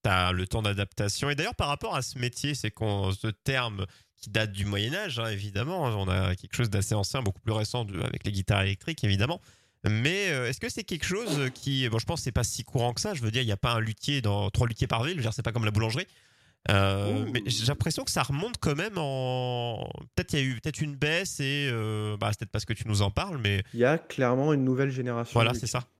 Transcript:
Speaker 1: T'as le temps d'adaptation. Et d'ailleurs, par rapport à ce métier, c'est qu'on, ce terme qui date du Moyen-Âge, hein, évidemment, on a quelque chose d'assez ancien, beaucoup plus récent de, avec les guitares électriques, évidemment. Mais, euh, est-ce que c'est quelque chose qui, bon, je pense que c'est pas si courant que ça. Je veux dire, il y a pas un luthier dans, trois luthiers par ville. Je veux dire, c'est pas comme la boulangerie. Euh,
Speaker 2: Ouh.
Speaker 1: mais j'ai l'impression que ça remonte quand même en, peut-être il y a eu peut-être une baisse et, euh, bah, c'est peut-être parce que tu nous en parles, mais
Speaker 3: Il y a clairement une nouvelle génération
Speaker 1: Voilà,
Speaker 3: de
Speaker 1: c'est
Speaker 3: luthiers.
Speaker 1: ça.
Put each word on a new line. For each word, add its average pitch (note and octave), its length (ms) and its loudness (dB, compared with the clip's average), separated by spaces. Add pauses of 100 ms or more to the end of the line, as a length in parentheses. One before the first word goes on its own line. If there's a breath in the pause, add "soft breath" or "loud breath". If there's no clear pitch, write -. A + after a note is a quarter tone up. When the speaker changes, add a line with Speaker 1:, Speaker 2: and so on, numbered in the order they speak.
Speaker 1:
T'as F#2 300 4
le F#2 140 2
temps A2+ 140 -2
d'adaptation. G2+ 680 0
Et D3 40 0
d'ailleurs, F#3 200 -2
par D3 140 -2
rapport E3 280 -2
à C3 60 0
ce C3 160 -8
métier, B2+ 360 -2
c'est A2 160 -4
qu'on, G2+ 400 0
ce F#2+ 180 -4
terme A2+ 580 -2 (320 soft breath)
qui - 100 -16
date G#2+ 240 0
du G2+ 140 -2
Moyen-Âge, A#2+ 520 -2
hein, A2+ 120 -2
évidemment, G#2+ 540 -2
on G2+ 240 0
a F#2 260 2
quelque - 200 -10
chose A#2+ 140 2
d'assez G2+ 260 2
ancien, G#2 280 0
beaucoup G2 180 0
plus A2 120 0
récent A2 340 0
de, G2+ 140 -6
avec - 260 -4
les G2+ 60 0
guitares G2 300 2
électriques, G2 400 -2
évidemment. G#2 380 2 (480 soft breath)
Mais, E3 420 2
euh, B2+ 180 0
est-ce C3 100 -4
que A3+ 100 -6
c'est A3+ 140 -6
quelque E3+ 220 -6
chose F#3 500 0
qui, C3+ 340 0
bon, A2+ 100 0
je - 80 -2
pense E3+ 140 0
que - 40 -8
c'est B2 80 -2
pas B2 100 0
si - 220 -4
courant A#2+ 280 0
que - 80 -4
ça. G#3 140 -2
Je B2+ 80 -4
veux G#2+ 80 2
dire, B2+ 120 0
il A2+ 60 2
y G2+ 40 2
a G2 40 2
pas A#2+ 160 0
un A2+ 60 4
luthier A2 420 -2
dans, G2+ 300 2
trois B2+ 160 2
luthiers A#2 220 0
par A#2 160 2
ville. E3+ 80 0
Je F#3+ 60 -2
veux B2+ 40 -2
dire, A2+ 100 0
c'est A2+ 120 -6
pas A2+ 80 -2
comme A2 120 0
la G#2+ 60 2
boulangerie. A2 360 0 (640 soft breath)
Euh, G2 540 4
Speaker 2:
Ouh. - 80 -4
Speaker 1:
mais B2 140 0
j'ai A2+ 200 0
l'impression D#3 360 0
que - 80 -4
ça C#3+ 140 2
remonte E3+ 340 -2
quand D3+ 160 2
même G3 220 -2
en, B2+ 920 -2 (280)
peut-être F3+ 160 0
il D#3 80 2
y - 20 2
a - 20 2
eu C3 160 0
peut-être D#3+ 200 -6
une D3 160 -4
baisse D#3+ 420 0
et, C#3+ 320 0
euh, G#2+ 460 -2
bah, G#2+ 160 0
c'est - 80 -4
peut-être G#2 100 -8
parce A2 140 -4
que - 80 -6
tu - 160 -6
nous G#2 140 4
en G2 100 4
parles, E3+ 280 -2
mais G2+ 220 2 (120)
Speaker 3:
Il A#2 40 -2
y A#2 60 6
a D3 140 6
clairement C3 540 2
une C#3 120 4
nouvelle C3 260 2
génération B2 440 -2
Speaker 1:
Voilà, A#2 180 6
Speaker 3:
de A#2+ 40 -2
Speaker 1:
c'est A#2 100 -4
Speaker 3:
luthiers. B2+ 140 -2
Speaker 1:
ça. - 60 -16 (140)